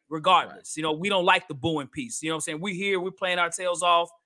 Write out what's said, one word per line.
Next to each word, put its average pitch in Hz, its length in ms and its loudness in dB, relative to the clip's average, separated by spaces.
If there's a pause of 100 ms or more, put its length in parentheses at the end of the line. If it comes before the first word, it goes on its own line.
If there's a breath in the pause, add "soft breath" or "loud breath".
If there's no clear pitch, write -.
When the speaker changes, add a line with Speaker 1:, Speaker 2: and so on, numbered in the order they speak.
Speaker 1:
Regardless. 156 480 2
Speaker 2:
Right. - 200 -14
Speaker 1:
You 156 80 -6
know, 156 80 2
we 170 160 -4
don't 196 160 2
like 185 240 4
the 156 60 -10
booing 143 340 -2
piece. 120 340 -8
You 160 60 -4
know 160 60 -2
what - 20 -4
I'm 156 60 -6
saying? 156 180 -8
We're 196 140 -6
here. 190 260 -2
We're 185 100 -6
playing 180 300 -2
our 170 100 2
tails 180 320 -4
off. 175 280 4 (160)